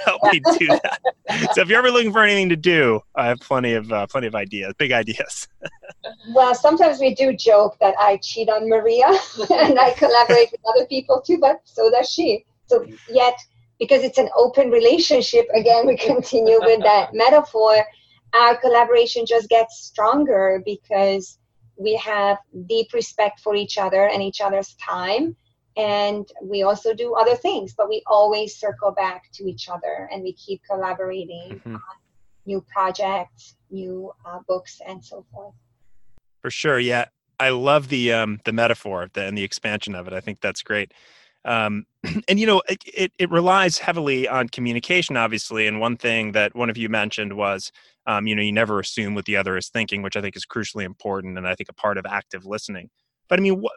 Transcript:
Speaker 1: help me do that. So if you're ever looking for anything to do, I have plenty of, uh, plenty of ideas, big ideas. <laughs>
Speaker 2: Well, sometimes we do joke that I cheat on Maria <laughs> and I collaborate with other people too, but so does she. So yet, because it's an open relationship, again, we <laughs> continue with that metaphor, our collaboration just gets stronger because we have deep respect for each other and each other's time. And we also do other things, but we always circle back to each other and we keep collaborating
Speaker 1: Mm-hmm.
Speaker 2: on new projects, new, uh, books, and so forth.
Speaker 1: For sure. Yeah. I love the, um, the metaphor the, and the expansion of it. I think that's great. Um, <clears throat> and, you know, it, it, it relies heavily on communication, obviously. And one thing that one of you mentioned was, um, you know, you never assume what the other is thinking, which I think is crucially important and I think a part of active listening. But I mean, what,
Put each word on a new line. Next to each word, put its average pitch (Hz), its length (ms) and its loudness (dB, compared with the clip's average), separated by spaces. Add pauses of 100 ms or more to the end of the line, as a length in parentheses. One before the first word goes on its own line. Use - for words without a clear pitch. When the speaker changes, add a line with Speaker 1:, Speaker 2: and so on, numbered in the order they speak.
Speaker 1:
help 180 260 0
me 175 80 2 (180)
do 277 100 0
that. - 320 0 (540)
So 185 80 2
if 180 60 0
you're 220 120 4
ever 247 120 2
looking 233 220 2
for 220 100 4
anything 202 260 2
to 170 60 4
do, 151 460 2 (140)
I 123 120 0
have 120 140 -2
plenty 123 320 0
of, 110 180 -4
uh, 101 160 -2
plenty 127 200 -6
of 110 80 -8
ideas, 98 420 -8
big 139 140 0
ideas. 113 560 -4 (140)
<laughs> - 60 -14 (680)
Speaker 2:
Well, 254 200 6
sometimes 302 460 4
we 262 160 2
do 262 180 2
joke 208 460 4
that 196 180 4
I 202 240 4
cheat 226 280 -4
on 220 180 0
Maria 226 400 4
<laughs> 339 420 0
and 285 300 4
I 254 180 6
collaborate 240 540 6
with - 80 -12 (160)
other - 120 4
people 262 340 0
too, 339 180 0
but 285 240 2
so 440 260 0
does 494 200 2
she. 320 360 -2 (200)
So - 200 0 (240)
yet, 247 260 4 (440)
because 254 240 4
it's 262 140 -2
an 247 180 2
open 262 340 4
relationship, 240 760 4 (100)
again, 233 320 4
we 262 100 2
<laughs> - 140 -2
continue 226 480 4
with 220 240 4
that 208 300 4
metaphor, 220 720 4 (520)
our 240 200 6
collaboration 233 680 2
just 226 220 0
gets 226 320 2
stronger 214 880 0
because 196 720 -4 (400)
we 214 180 -2
have 202 420 0 (280)
deep 226 280 -4
respect 220 460 -4
for 214 160 -4
each 202 220 -4
other 190 300 2
and 202 140 -2
each 196 200 -6
other's 196 340 -4
time. 196 600 -4 (420)
And 208 500 -4 (140)
we 196 220 -4
also 208 300 0
do 233 220 -6
other 226 200 4
things, 277 400 -6
but 208 120 -2
we 214 200 -6
always 208 500 2
circle 202 340 -4
back 185 440 -6
to 196 100 -18
each - 240 -12
other 156 420 -10
and 196 100 -12
we 185 120 -10
keep 190 360 -14
collaborating 185 960 -10
Speaker 1:
Mm-hmm. 113 100 -14
Speaker 2:
on 104 60 -16 (640)
new 196 140 -6 (140)
projects, 190 800 -6 (160)
new, 185 400 -14 (140)
uh, 175 140 -16 (100)
books, 269 360 -8
and 190 180 -18
so 196 280 -20
forth. 101 220 -20 (880)
Speaker 1:
For 127 100 -10
sure. 143 260 -2
Yeah. 120 280 -2 (340)
I 131 120 2
love 135 360 0
the, 123 240 -2
um, 110 320 -2
the 110 80 -4
metaphor 107 640 -2
the, 101 120 -8
and 101 120 -8
the 101 60 -6
expansion 104 520 -8
of 90 120 -14
it. 95 60 -14
I 92 60 -8
think 98 220 -14
that's 95 200 -8
great. 104 300 -6 (540)
Um, 107 400 -4 (180)
<clears throat> - 240 -8
and, 196 100 0
you 220 80 0
know, 196 220 2
it, 196 180 -6
it, - 320 -6
it 180 140 -4
relies 180 460 2
heavily 143 500 -2
on 123 220 -2
communication, 123 640 -4
obviously. 110 520 -2
And 107 120 -4
one 117 160 -2
thing 113 380 -4
that 104 200 0
one 120 160 -4
of 113 80 -6
you 113 120 -6
mentioned 104 480 -6
was, 98 340 -6 (360)
um, 107 200 -4
you 107 80 -2
know, 104 60 -2
you 104 100 -2
never 107 280 -2
assume 104 360 -8
what 98 80 -8
the 104 140 -4
other 95 180 -4
is 92 140 -10
thinking, 107 320 -6
which 98 160 -8
I 101 40 -6
think 98 140 -10
is 98 100 -16
crucially 107 380 -10
important 95 540 -10
and 90 100 -10
I 92 80 -6
think - 140 -16
a - 40 -20
part 101 240 -4
of 92 80 -12
active 95 400 -10
listening. 98 440 -12 (400)
But 180 100 0
I - 20 0
mean, 196 200 -2
what, 226 160 -8